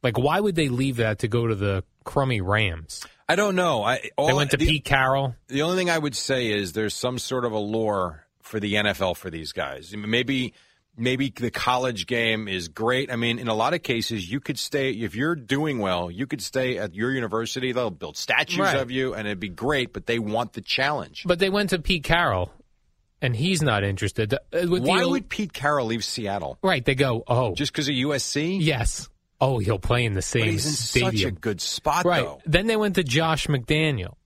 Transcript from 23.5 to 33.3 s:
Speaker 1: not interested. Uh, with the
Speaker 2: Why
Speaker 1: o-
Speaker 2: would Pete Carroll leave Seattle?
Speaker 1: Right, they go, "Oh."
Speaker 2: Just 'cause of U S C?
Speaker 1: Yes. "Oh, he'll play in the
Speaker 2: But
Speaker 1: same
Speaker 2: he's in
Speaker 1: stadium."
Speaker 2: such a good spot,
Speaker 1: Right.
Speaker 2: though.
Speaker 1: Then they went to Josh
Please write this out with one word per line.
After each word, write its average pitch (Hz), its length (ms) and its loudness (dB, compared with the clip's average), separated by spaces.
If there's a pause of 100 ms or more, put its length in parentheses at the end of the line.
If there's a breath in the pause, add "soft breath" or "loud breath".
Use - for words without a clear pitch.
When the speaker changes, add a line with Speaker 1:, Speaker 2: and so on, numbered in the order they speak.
Speaker 1:
not 107 220 4
interested. 104 500 0
Uh, 135 40 0 (140)
with 175 320 2
the 139 60 4
Speaker 2:
Why 208 140 4
Speaker 1:
o- 269 80 2
Speaker 2:
would 269 180 -2
Pete 202 240 -4
Carroll 143 320 0
leave 110 180 -2
Seattle? 98 600 -4
Speaker 1:
Right, 170 200 2
they 139 120 2
go, 127 320 2
"Oh." 123 260 2
Speaker 2:
Just 143 180 -2
'cause 143 160 -2
of 147 80 0
U 139 180 0
S 135 120 0
C? 165 320 -2
Speaker 1:
Yes. 147 500 0 (360)
"Oh, 131 160 2
he'll 101 200 0
play 120 260 2
in 107 80 0
the 95 60 0
Speaker 2:
But 90 60 -2
Speaker 1:
same 113 260 2
Speaker 2:
he's 110 160 0
in 151 60 0
Speaker 1:
stadium." 117 440 0
Speaker 2:
such 95 80 2
a 87 60 -2
good 98 300 -4
spot, 165 440 0
Speaker 1:
Right. 170 180 4
Speaker 2:
though. - 220 -8
Speaker 1:
Then 170 220 4
they 226 80 4
went 208 200 2
to 180 80 2
Josh 156 440 2